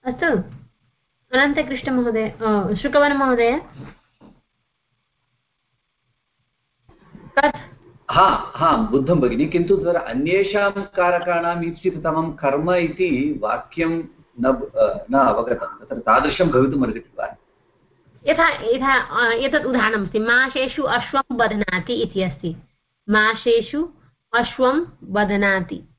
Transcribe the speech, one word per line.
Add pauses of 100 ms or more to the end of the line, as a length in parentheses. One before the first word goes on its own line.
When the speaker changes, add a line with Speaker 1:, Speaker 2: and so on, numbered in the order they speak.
Speaker 1:
अस्तु, (1120)
अनन्तकृष्णमहोदय,
अ,
शुकवनमहोदय। (3750)
तत् (540)
Speaker 2:
हा,
हा,
बुद्धं
भगिनि,
किन्तु
तत्र
अन्येषां
कारकाणाम्
ईप्सिततमं
कर्म
इति
वाक्यं (380)
न
ब-,
अ,
न
अवगतं,
तत्र
तादृशं
भवितुम्
अर्हति
वा? (920)
Speaker 1:
यथा,
यथा,
अ,
एतत्
उदाहरणमस्ति,
"माशेषु
अश्वं
बध्नाति"
इति
अस्ति, (520)
"माशेषु (420)
अश्वं (180)
बध्नाति"। (140)